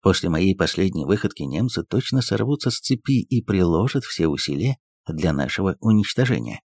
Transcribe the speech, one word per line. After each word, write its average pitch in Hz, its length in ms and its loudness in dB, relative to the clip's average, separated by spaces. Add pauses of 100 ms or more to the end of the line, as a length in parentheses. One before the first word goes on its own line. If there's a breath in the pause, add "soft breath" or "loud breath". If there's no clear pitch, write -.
После 92 260 2
моей 90 260 2
последней 87 520 0
выходки 85 380 -2
немцы 82 380 -2
точно - 380 -2
сорвутся 120 500 -2
с - 100 -6
цепи 135 380 0
и - 240 0
приложат 95 600 2
все - 240 -2
усилия 73 480 -2 (320)
для 80 240 0
нашего 73 480 -2
уничтожения. 110 880 0